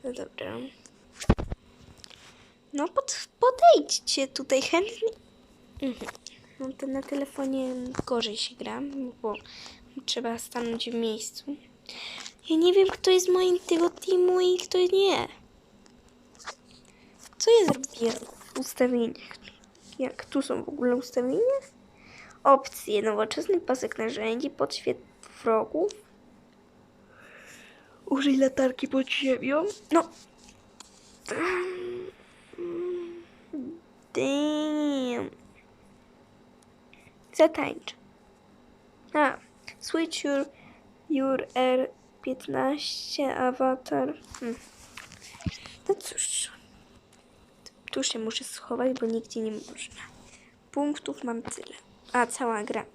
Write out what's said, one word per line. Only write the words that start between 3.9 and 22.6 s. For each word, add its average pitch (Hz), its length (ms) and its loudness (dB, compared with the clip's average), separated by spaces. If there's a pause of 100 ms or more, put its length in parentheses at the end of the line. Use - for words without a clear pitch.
tutaj 269 340 0
chętnie. 427 480 2 (720)
Mhm. 240 300 -6 (480)
No 269 80 -8 (100)
to 277 100 -8
na 269 140 -4
telefonie 269 720 -4 (320)
gorzej 233 320 -4
się - 180 -8
gra, 220 260 -8 (400)
bo 214 120 -4 (720)
trzeba 233 320 -4
stanąć 233 520 -6
w 233 40 -8
miejscu. 233 600 -6 (960)
Ja 320 60 2
nie 349 180 6
wiem, 381 140 8
kto - 240 2
jest 370 180 6
moim 359 300 4
tego 339 300 2
teamu 359 500 4
i 359 180 4
kto - 200 -2
nie. 381 500 4 (2000)
Co - 140 4
ja 453 140 10
zrobiłem 262 500 0 (380)
w - 60 -6
ustawieniach? 247 800 0 (600)
Jak - 260 -4
tu - 160 -2
są 247 220 -4
w - 60 -8
ogóle 247 260 0
ustawienia? 285 640 0 (840)
Opcje, 262 580 4